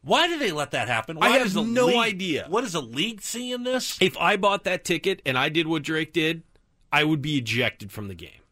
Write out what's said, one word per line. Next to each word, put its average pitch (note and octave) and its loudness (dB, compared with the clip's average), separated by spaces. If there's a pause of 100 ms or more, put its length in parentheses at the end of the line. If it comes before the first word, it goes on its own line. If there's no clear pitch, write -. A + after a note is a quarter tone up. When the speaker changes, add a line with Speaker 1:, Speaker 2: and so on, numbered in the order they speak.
Speaker 1:
Why C4+ 4
do E4+ -2
they A3+ 0
let D3 -4
that A#2+ -2
happen? B2 -2
Speaker 2:
I - -6
Speaker 1:
Why A#3 6
Speaker 2:
have C4 4
Speaker 1:
does G3 0
the G#3 0
Speaker 2:
no A#3 2
Speaker 1:
league, B3 4
Speaker 2:
idea. F#3 -2
Speaker 1:
what G#3+ 0
does G#3 -6
the D#3+ -4
league E3+ -4
see B3 -8
in B3 -6
this? B3+ -4
Speaker 2:
If F#3+ 2
I G3 2
bought G3 0
that F3+ -4
ticket F3+ 0
and C3 0
I C#3 2
did D#3+ 0
what D#3+ 0
Drake D#3 -4
did, E3 0 (480)
I D3 4
would D#3 2
be D3 -2
ejected A2+ -2
from G#2 -10
the F#2+ -12
game. E2+ -16 (220)